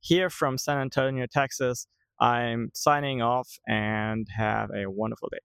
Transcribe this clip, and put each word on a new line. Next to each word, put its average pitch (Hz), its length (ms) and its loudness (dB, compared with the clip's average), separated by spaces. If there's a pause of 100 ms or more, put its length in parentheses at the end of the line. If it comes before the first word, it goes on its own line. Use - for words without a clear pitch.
here 180 280 2
from 139 300 -2
San 143 180 0
Antonio, 135 560 0
Texas. 131 540 0 (360)
I'm 117 520 2
signing 143 480 2
off 120 260 0 (180)
and 110 600 0 (100)
have 107 400 0
a 98 140 -4
wonderful 107 420 -4
day. - 120 -10